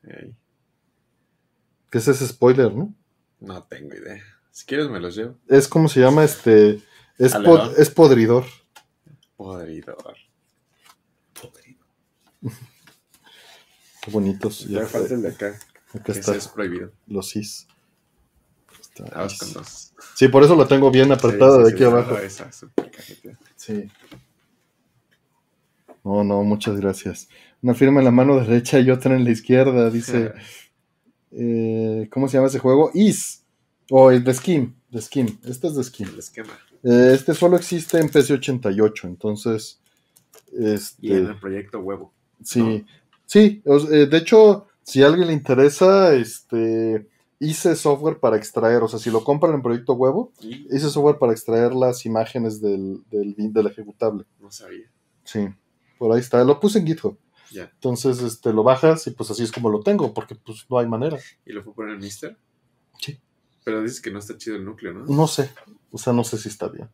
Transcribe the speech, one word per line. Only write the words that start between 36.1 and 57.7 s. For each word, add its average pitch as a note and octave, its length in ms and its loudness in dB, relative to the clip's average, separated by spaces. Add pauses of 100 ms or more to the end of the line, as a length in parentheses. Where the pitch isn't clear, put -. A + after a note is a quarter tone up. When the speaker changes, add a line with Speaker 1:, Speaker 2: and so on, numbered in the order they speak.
Speaker 1:
esquema. - 360 -20 (280)
Speaker 2:
Eh, B2 320 6
este C3+ 220 0
solo F3+ 200 2
existe E3+ 440 -2
en D#3 100 0
P C#3+ 140 4
C C3+ 100 -4
ochenta B2+ 380 -4
y G2+ 100 -2
ocho, G#2+ 260 -2
entonces, G#2+ 720 -8 (720)
este G#2+ 540 -6
Speaker 1:
Y G#2 80 -4
en F#2 140 0
el G2+ 120 -12
proyecto G2 420 -12
Huevo, F#2+ 300 -12 (320)
Speaker 2:
Sí. A#2+ 200 -2
Speaker 1:
¿no? A2 200 -4 (440)
Speaker 2:
Sí, G#3 400 4
o C#3+ 100 4
s-, D3+ 180 0
eh, D3 120 6
de D3+ 100 2
hecho, G#3 480 4 (160)
si C3 220 2
a - 20 8
alguien E3+ 220 2
le E3 60 -2
interesa, D3 840 2
este, A2+ 920 -4 (300)
hice D#3 380 -2
software D3+ 440 -2
para A2 160 0
extraer, A2+ 460 0
o A2+ 60 -2
sea, A2+ 100 -8
si A2 140 -8
lo A2+ 120 0
compran D3+ 300 0
en C#3 80 -4
Proyecto A#2+ 320 -4
Huevo, C3+ 480 -2
Speaker 1:
¿Y? B2 240 -18 (100)
Speaker 2:
hice D3 140 -4
software D3 300 0
para A#2 140 0
extraer A#2 420 -2
las B2+ 320 -2
imágenes A2 520 -6
del, G2 520 -6
del, G#2 240 -6 (180)
del G#2+ 140 0
ejecutable. G#2 580 -8 (160)
Speaker 1:
No G2+ 80 -20
sabía. G2 380 -20 (380)
Speaker 2:
Sí, G2+ 220 -8 (520)
por A2+ 120 0
ahí A#2 100 0
está, B2 220 0
lo C#3+ 160 2
puse G#3 200 0
en D#3+ 80 -4
GitHub. D#3 320 -6 (320)
Speaker 1:
Ya. F#2+ 120 -18
Speaker 2:
Entonces, B2 580 -6